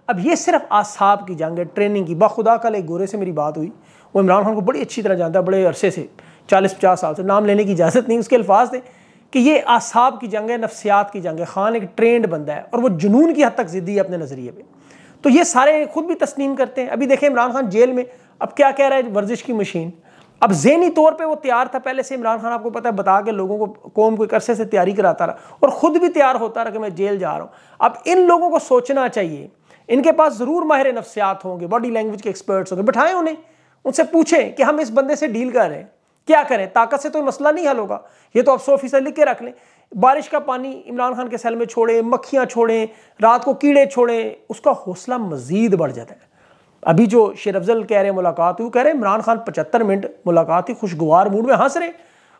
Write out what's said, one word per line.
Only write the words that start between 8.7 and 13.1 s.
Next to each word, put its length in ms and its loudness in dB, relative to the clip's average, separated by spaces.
थे 60 -6
कि 80 2
ये 180 4
आसाब 500 2
की 80 -10
जंग 220 -6
है, 80 -4
नफ्सियात 520 0
की 100 -10
जंग 180 -6
है। 80 -6
खान 300 -2
एक 200 -8
ट्रेंड 320 4
बंदा 240 -6
है 120 -10
और 160 -4
वो 100 2
जुनून 440 4